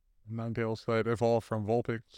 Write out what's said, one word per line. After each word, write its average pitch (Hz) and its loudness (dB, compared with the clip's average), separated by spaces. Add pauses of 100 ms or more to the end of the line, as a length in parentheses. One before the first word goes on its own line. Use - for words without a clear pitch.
(280)
Nine 113 -6
tails 113 -4
that 113 2
evolved 117 2
from 107 -4
Vulpix. 117 0 (160)